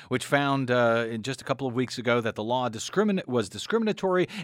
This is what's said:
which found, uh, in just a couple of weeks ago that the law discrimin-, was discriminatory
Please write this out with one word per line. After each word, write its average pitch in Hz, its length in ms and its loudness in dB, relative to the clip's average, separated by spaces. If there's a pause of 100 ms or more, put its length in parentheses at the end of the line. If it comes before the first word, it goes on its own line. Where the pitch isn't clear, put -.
which 127 180 -2
found, 139 460 2
uh, 117 400 4
in 113 140 -6
just 135 180 -6
a - 20 -16
couple 135 220 -2
of 120 80 -4
weeks 123 240 -2
ago 120 220 2
that 110 160 -2
the 107 80 -4
law 123 240 -2
discrimin-, 185 580 0
was 120 220 0
discriminatory 190 800 0 (160)